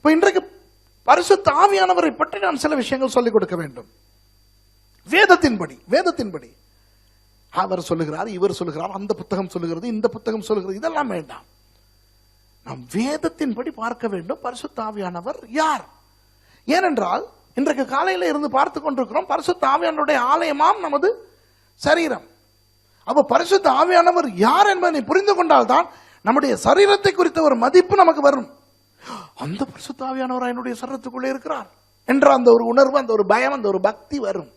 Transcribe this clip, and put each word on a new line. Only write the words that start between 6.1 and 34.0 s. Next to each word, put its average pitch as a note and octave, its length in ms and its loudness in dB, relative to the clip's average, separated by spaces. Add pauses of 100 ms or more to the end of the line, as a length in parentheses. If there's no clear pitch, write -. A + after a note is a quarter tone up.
அவர் F#3 300 -4
சொல்லுகிறார், E3 480 -6
இவர் F#3+ 240 -2
சொல்லுகிறார், E3+ 380 -8
அந்த G3 240 -6
புத்தகம் F#3 340 -6
சொல்லுகிறது, E3+ 400 -8
இந்த G#3+ 200 -2
புத்தகம் A3 320 -6
சொல்லுகிறது, G3 380 -4
இதெல்லாம் D4+ 300 -4
வேண்டாம். F3+ 360 -10 (1200)
நாம் C3 280 -14
வேதத்தின்படி C4+ 760 -4
பார்க்க A#3 380 -8
வேண்டும், F#3+ 340 -8
பரிசுத்த A#3+ 400 -10
ஆவியானவர் G3+ 680 -10
யார்? D4 360 -2 (800)
ஏனென்றால் C4 640 0 (260)
இன்றைக்கு - 320 0
காலையில F4 420 -2
இருந்து D4 220 -2
பார்த்து C4+ 300 0
கொண்டிருக்கிறோம், C#4 460 -4
பரிசுத்த E4 420 -2
ஆவியானவருடைய D4+ 500 0 (160)
ஆலயமாம் E4 460 2
நமது E4 480 -2 (460)
சரீரம். D4+ 520 0 (760)
அப்ப C#4 180 2
பரிசுத்த E4+ 480 2
ஆவியானவர் E4+ 640 4
யார் C4+ 320 4
என்பதை F4 360 0
புரிந்து F#4+ 320 0
கொண்டால்தான் D#4 560 2 (320)
நம்முடைய B3+ 420 0
சரீரத்தை G4 480 4
குறித்த E4+ 300 0
ஒரு C#4 140 4
மதிப்பு F4+ 400 4
நமக்கு E4 240 6
வரும். C#4 380 0 (760)
அந்த E3+ 280 -6
பரிசுத்த C4 400 -14
ஆவியானவர் B3+ 440 -4
என்னுடைய A#3+ 320 -8
சரீரத்துக்குள்ளே B3+ 480 -8
இருக்கிறார் C4+ 420 -8 (340)
என்ற C#4 280 6
அந்த B3 180 4
ஒரு A#3 140 6
உணர்வு, C4 340 4
அந்த A#3+ 140 -2
ஒரு G#3 140 2
பயம், B3 260 0
அந்த A#3 160 -4
ஒரு F#3+ 120 -2
பக்தி G#3+ 380 -4